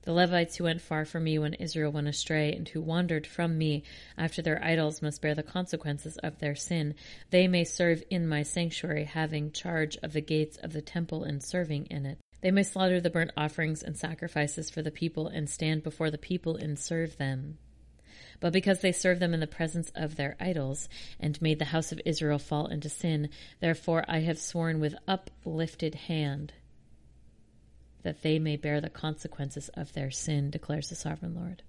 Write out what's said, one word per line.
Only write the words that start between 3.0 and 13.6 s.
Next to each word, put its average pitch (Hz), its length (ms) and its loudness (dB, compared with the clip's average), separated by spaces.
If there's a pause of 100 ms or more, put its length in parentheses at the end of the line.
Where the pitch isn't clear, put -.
from 165 320 0
me 156 240 2 (340)
after 165 240 -2
their 156 240 2
idols 160 380 2
must 151 180 -2
bear 151 140 2
the 156 80 -2
consequences 156 800 -4
of - 180 -6
their 147 160 -2
sin. 151 400 0 (380)
They 185 160 8
may 180 160 6
serve 170 480 4
in 170 160 2
my 147 160 2
sanctuary, 160 600 -2
having 151 460 -2
charge 156 520 -2
of 151 100 -6
the 151 80 0
gates 151 360 0
of - 160 -8
the 151 100 -4
temple 165 400 -2
and 143 180 -2
serving 151 460 -2
in 139 180 -4
it. 135 140 -8 (220)
They 185 100 4
may 196 100 8
slaughter 185 400 4
the 170 80 4
burnt 165 260 2
offerings 156 460 0